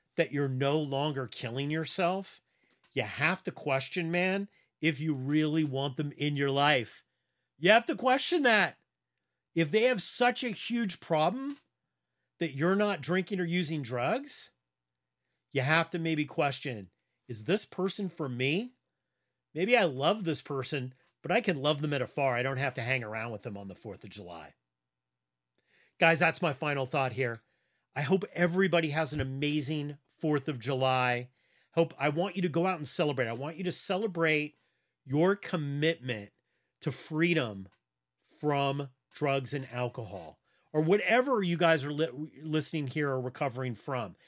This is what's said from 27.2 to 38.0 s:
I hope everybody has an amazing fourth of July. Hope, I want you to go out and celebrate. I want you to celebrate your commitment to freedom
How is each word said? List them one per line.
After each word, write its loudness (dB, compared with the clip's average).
I -2
hope 2
everybody 2
has -2
an -2
amazing -2
fourth 0
of -4
July. 0
Hope, 2
I 0
want -2
you -2
to 2
go 2
out 0
and -6
celebrate. 0
I -4
want -8
you -8
to -2
celebrate 0
your 4
commitment -2
to -2
freedom -2